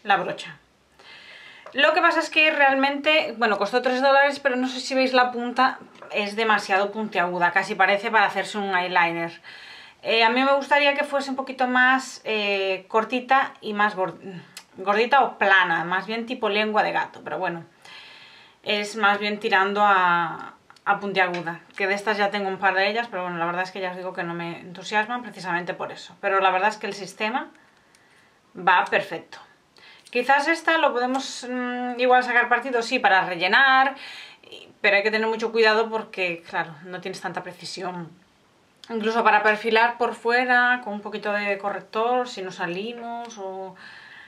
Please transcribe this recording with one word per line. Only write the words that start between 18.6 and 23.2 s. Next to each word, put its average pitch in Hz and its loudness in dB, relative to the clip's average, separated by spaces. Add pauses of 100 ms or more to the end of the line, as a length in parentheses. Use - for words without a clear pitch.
es 208 -4
más 202 2
bien 208 -2
tirando 202 2
a, 175 2 (300)
a 190 0
puntiaguda, 175 -2 (180)
que 202 -2
de 190 0
estas 202 -2
ya 202 0
tengo 202 -4
un 190 -4
par 190 2
de 196 2
ellas, 233 -2
pero 180 -6